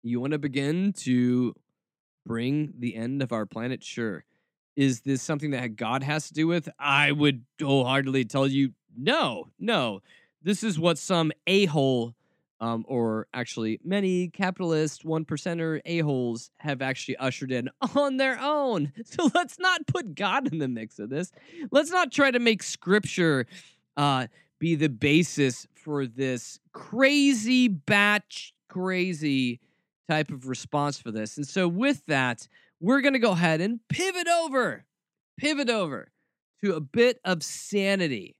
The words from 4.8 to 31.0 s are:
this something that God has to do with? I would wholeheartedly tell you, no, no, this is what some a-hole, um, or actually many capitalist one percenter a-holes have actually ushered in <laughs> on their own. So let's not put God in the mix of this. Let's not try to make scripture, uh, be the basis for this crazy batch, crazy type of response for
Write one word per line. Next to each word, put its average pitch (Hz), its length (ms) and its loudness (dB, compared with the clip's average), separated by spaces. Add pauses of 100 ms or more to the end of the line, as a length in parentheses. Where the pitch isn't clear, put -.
this 135 200 -2
something 147 300 -4
that 123 240 -4
God 120 260 -2
has 151 280 -4
to - 40 -20
do 160 140 0
with? 170 200 0 (120)
I 143 320 4
would 143 340 2 (140)
wholeheartedly 135 640 2
tell 139 220 0
you, 135 260 2 (240)
no, 143 600 -2
no, 135 420 0 (420)
this 196 200 0
is 185 160 -2
what 165 180 2
some 165 340 0 (160)
a-hole, 139 680 2 (440)
um, 113 280 -4
or 113 460 -2
actually 113 500 -4
many 185 460 0
capitalist 165 760 -2
one 160 220 -2
percenter 165 600 -4
a-holes 135 720 -2
have 139 240 -6
actually 131 360 -6
ushered 131 340 -4
in 123 180 -4 (120)
<laughs> 262 140 -4
on 277 220 0
their 262 220 0
own. 254 540 -2 (120)
So 330 280 0
let's 349 260 0
not 359 280 0
put 214 280 -4
God 220 360 0
in 160 80 -4
the 139 80 -2
mix 110 320 -8
of 107 100 -8
this. 156 220 -6 (400)
Let's 302 200 2
not 359 200 0
try 277 200 4
to 240 80 0
make 226 240 2
scripture, 165 840 0 (500)
uh, 135 300 2 (320)
be 165 160 2
the 147 140 2
basis 143 840 2
for 143 320 -6
this 127 540 -6 (120)
crazy 254 960 4
batch, 202 840 2 (160)
crazy 156 920 0 (480)
type 156 220 0
of 131 180 -10
response 143 520 -4
for 120 100 -12